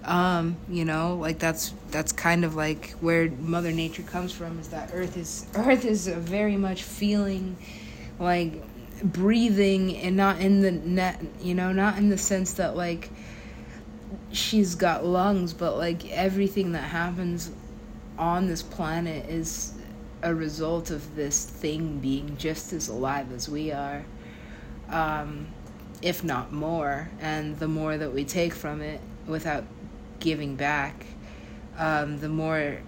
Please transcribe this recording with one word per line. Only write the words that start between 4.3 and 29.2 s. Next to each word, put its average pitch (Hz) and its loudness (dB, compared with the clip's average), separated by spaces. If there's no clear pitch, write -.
from, 165 -8
is 160 -10
that - -8
earth 180 -2
is, - -8
<laughs> - -4
earth 247 6
is 214 2
a 175 0
very 202 2
much 190 0
feeling, 196 0
like, 175 2
breathing, 196 6
and 180 2
not 196 6
in 196 8
the 190 8
net, 180 2
you 180 0
know, 180 2
not 202 4
in 208 6
the 196 6
sense 190 2
that, 156 0
like, 170 -2
she's 196 4
got 170 4
lungs, 180 4
but, 156 0
like, 170 -2
everything 190 2
that 151 -2
happens 175 -2
on 175 2
this 165 -2
planet 160 -2
is 165 -4
a 170 2
result 160 -2
of 147 -6
this 143 0
thing 156 -2
being 139 -2
just 156 -4
as 156 -2
alive 131 -2
as 123 -6
we 151 -2
are, 143 -6
um, 151 -2
if 175 0
not 127 -2
more. 151 -2
And 156 -2
the 156 -2
more 156 0
that 151 -4
we 139 0
take 170 0
from 151 -6
it 151 -6